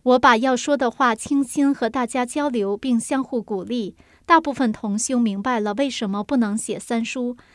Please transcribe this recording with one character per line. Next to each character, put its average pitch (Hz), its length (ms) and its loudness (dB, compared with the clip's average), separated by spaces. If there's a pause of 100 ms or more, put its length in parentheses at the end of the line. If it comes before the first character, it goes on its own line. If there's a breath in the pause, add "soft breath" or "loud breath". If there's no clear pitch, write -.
我 247 160 4
把 247 180 8
要 254 180 2
说 285 220 0
的 254 120 2
话 233 260 2
倾 277 280 0
心 277 300 2
和 240 160 -2
大 247 160 -2
家 247 200 -2
交 294 220 -2
流， 202 300 0
并 240 220 0
相 269 240 -2
互 247 180 -4
鼓 190 220 -6
励。 214 320 -6 (300 soft breath)
大 330 140 6
部 294 140 -2
分 247 180 0
同 214 260 -4
修 254 220 -2
明 202 220 0
白 240 180 -2
了 208 140 -2
为 269 160 -2
什 226 180 -6
么 202 160 -4
不 277 140 -2
能 214 180 0
写 220 240 -6
三 226 240 -4
书， 247 320 -6 (200 soft breath)